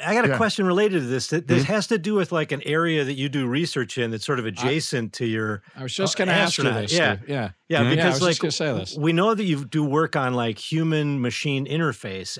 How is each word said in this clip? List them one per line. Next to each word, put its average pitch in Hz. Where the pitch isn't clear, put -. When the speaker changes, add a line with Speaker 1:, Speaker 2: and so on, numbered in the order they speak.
Speaker 1:
I 190
got 233
a -
Speaker 2:
Yeah. 131
Speaker 1:
question 208
related 185
to 123
this. 123
Th-, 156
this 139
Speaker 2:
Mm-hmm. 156
Speaker 1:
has 214
to 226
do 202
with, 185
like, 156
an 139
area 160
that 135
you 135
do 135
research 135
in 117
that's 110
sort 135
of 110
adjacent 123
Speaker 3:
I, -
Speaker 1:
to 123
your, 107
Speaker 3:
I 135
was 123
just 190
Speaker 1:
uh, 196
Speaker 3:
gonna 180
ask 170
you 139
Speaker 1:
astronaut. 110
Speaker 3:
this, 101
Speaker 1:
Yeah. 151
Speaker 3:
too. 104
Yeah. 123
Speaker 1:
Yeah, 160
Speaker 2:
Mm-hmm. 123
Speaker 3:
Yeah, 127
I -
Speaker 1:
because, 165
Speaker 3:
was 180
just 139
Speaker 1:
like, 175
Speaker 3:
gonna 160
say 139
this. 95
Speaker 1:
we 156
know 202
that 208
you 143
do 151
work 151
on, 127
like, 117
human-machine 147
interface, 117